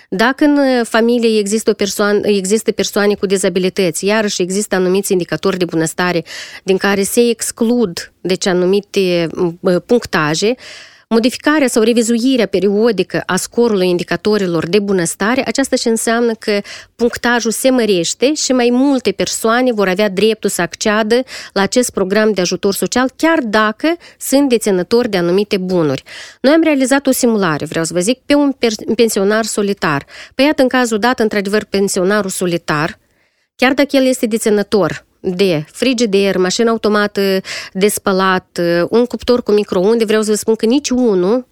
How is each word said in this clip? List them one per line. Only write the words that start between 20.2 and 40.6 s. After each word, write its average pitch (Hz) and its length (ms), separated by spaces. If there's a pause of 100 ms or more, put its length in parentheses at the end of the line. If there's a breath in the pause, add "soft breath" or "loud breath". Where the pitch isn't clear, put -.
să - 100
acceadă 214 640 (300 loud breath)
la 196 100
acest 240 280
program 208 420
de 190 80
ajutor 185 340
social, 254 420
chiar 320 220
dacă 220 580 (220 loud breath)
sunt 277 300
deținători 220 600
de 196 80
anumite 180 400
bunuri. 180 460 (380 loud breath)
Noi 262 120
am 330 100
realizat 277 440
o 262 40
simulare, 196 540
vreau 165 200
să 160 80
vă 175 80
zic, 226 260
pe 285 80
un 285 180
per-, 226 440
pensionar 220 480
solitar. 196 600 (280 loud breath)
Păi - 100
iată, 302 180
în 254 60
cazul 240 300
dat, 240 220
într-adevăr, 208 440
pensionarul 196 680
solitar, 170 680 (580)
chiar 254 160
dacă 277 240
el 262 80
este 254 220
deținător 208 800 (140)
de 180 520
frigider, 202 640
mașină 185 340
automată 208 720 (320 loud breath)
de 190 160
spălat, 190 720 (300)
un 233 140
cuptor 240 380
cu 202 100
microunde, 208 520
vreau 214 180
să 214 80
vă 214 60
spun 220 180
că 220 120